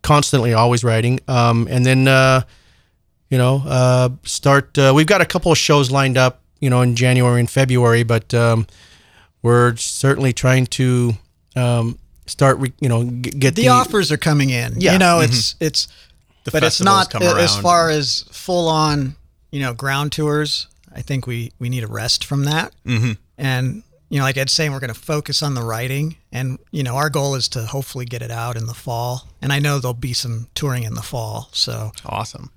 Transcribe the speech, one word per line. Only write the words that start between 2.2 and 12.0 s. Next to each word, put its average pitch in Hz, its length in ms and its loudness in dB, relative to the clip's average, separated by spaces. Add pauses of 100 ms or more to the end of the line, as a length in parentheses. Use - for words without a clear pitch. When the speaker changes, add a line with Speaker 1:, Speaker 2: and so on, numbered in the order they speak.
Speaker 1:
you 135 80 2
know, 127 280 2
uh, 127 420 2 (160)
start. - 520 0
Uh, 135 180 6
we've 156 120 6
got 190 160 4
a 165 40 4
couple 175 260 -2
of 147 60 4
shows 143 320 2
lined 135 280 0
up, 127 220 2 (200)
you 139 100 0
know, 123 120 4
in 123 140 2
January 123 440 2
and 117 100 0
February, 123 520 2
but, 113 320 0
um, 117 320 2 (760)
we're 120 340 4
certainly 135 560 -2
trying 127 340 2
to, 123 460 0 (440)
um, 120 420 -2 (280)